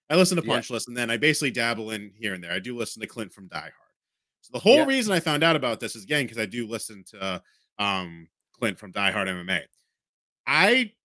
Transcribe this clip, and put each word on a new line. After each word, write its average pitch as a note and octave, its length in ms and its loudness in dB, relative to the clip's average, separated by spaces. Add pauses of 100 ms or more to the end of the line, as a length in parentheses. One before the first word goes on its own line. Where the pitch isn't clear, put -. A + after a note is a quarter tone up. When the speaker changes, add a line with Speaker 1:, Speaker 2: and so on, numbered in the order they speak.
(140)
Speaker 1:
I D#3+ 40 6
listen F3+ 220 4
to D3+ 60 -4
Speaker 2:
Yeah. - 80 0
Speaker 1:
Punch A#2 160 -2
List, A#2 200 -6
and A#2+ 80 -14
then A#2+ 120 -2
I A#2 80 0
basically D3 340 2
dabble A2+ 400 -2
in G#2 240 -8
here G#2 200 -4
and F2+ 80 -10
there. E2+ 80 -10
I F#2 80 -2
do A#2+ 180 -8
listen A2+ 240 -8
to G#2+ 60 -6
Clint G#2+ 260 -10
from F#2+ 140 -20
Die F2 120 -12
Hard. D#2+ 120 -10 (680)
So - 120 -20
the B2 60 -6
whole G#3+ 180 8
Speaker 2:
Yeah. D#4 80 4
Speaker 1:
reason C4 280 2
I F3 60 4
found D3+ 240 2
out E3 120 6
about B2 240 0
this A2 160 -8
is, G#2+ 80 -14
again, C#3 240 0
'cause - 100 -10
I A2 80 0
do A2+ 220 -6
listen G#2+ 380 -10
to, F#2+ 360 -6 (380)
um, F#2 480 -4 (260)
Clint G2+ 240 -4
from F#2+ 140 -16
Die G2 200 0
Hard G2 160 -2
M F#2 100 -4
M F2+ 120 -8
A. E2 160 -2 (800)
I G3+ 480 2 (120)